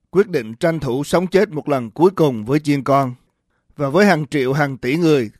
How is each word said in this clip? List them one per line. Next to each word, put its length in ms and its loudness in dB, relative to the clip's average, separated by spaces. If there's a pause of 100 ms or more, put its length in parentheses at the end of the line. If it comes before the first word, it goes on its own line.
(120)
quyết 160 2
định 280 -6
tranh 240 -2
thủ 240 -4
sống 240 0
chết 220 2
một 200 -8
lần 220 -4
cuối 180 2
cùng 360 0
với 140 0
chiên 240 -2
con. 320 0 (600)
Và 120 -4
với 160 4
hàng 220 2
triệu 260 -2
hàng 240 -2
tỷ 180 -2
người 440 0